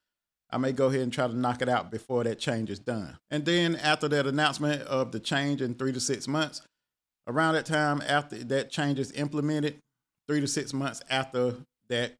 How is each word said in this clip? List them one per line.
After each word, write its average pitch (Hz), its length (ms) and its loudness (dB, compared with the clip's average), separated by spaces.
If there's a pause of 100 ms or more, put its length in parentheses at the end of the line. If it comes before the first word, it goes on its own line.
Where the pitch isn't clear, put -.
(540)
I 123 40 0
may 131 140 0
go 131 160 4
ahead 135 120 2
and 123 100 0
try 127 160 0
to 113 80 -4
knock 120 280 0
it 123 80 2
out 104 200 0
before 120 340 -2
that 113 140 -2
change 113 300 -2
is 98 100 -6
done. 104 380 -6 (140)
And 151 120 -2
then 170 340 2
after 151 320 2
that 143 180 2
announcement 147 560 0
of 131 280 0
the 110 80 -6
change 139 440 -2
in 123 120 -2
three 131 180 -2
to 123 80 -4
six 127 280 -2
months, 151 320 -2 (680)
around 160 280 2
that 147 100 0
time 151 420 2
after 143 300 0
that 123 340 -2
change 143 280 0
is 135 140 -4
implemented, 147 640 0 (500)
three 147 140 2
to 143 40 0
six 135 280 -4
months 135 340 -4
after 127 460 0 (340)
that 120 320 0